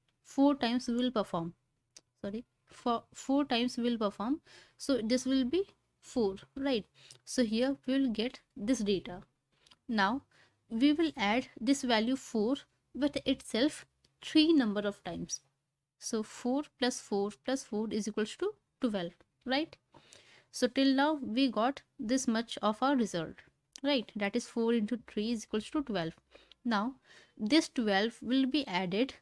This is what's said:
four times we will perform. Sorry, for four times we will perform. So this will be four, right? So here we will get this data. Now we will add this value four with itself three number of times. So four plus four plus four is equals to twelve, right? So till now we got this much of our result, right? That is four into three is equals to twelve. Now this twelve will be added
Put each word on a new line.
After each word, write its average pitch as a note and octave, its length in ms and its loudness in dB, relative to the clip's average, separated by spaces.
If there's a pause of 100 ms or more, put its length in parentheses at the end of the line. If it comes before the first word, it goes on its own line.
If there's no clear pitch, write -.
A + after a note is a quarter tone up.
(220)
four C#4 340 4
times B3 320 -2
we A#3 80 0
will B3 140 0
perform. F3+ 440 -2 (680)
Sorry, G#3 240 -8 (220)
for - 380 -2 (100)
four C#4 320 0
times B3 320 0
we A#3 60 -2
will A#3+ 140 0
perform. A3 440 -2 (340)
So - 260 0
this B3 220 0
will C4 220 2
be E4 160 0 (400)
four, G3 340 -2 (180)
right? C4+ 300 -2 (400)
So - 200 0
here A#3+ 320 0 (100)
we C4 120 0
will C4+ 120 2
get G#3+ 300 -4 (140)
this A3 260 0
data. F#3+ 420 -2 (640)
Now A3 320 2 (480)
we B3 240 4
will D#4+ 240 2
add A3+ 300 2 (120)
this C4+ 220 2
value A#3 340 2
four A#3 420 0 (380)
with C#4 300 -2
itself C4+ 640 -2 (340)
three D#4 320 4
number G#3+ 280 2
of G3+ 220 -6
times. E3+ 380 -10 (580)
So A3 240 -4
four C4 420 -4 (140)
plus B3 220 0
four G3+ 300 -2 (120)
plus C4+ 200 -4
four A3 280 -6
is G#3 160 -4
equals G#3+ 300 -4
to G4+ 160 -4 (300)
twelve, G3 300 -2 (340)
right? C#4+ 280 -2 (760)
So - 160 0
till C4+ 280 2
now C#4+ 280 4
we A#3+ 280 0
got A3+ 300 0 (180)
this B3+ 300 0
much A3+ 320 -2
of G#3+ 220 0
our C#4 140 2
result, F#3 400 -2 (460)
right? C#4 320 0
That G3+ 220 -4
is A#3+ 100 -2
four A#3 280 0
into A3 320 0
three A3 260 -4
is A3 120 -4
equals - 260 -6
to D#4 120 -2
twelve. F3 300 -4 (540)
Now A#3 300 0 (420)
this C#4 320 2
twelve G#3+ 500 0
will C4 240 2
be C4+ 220 -2
added F#3+ 560 -2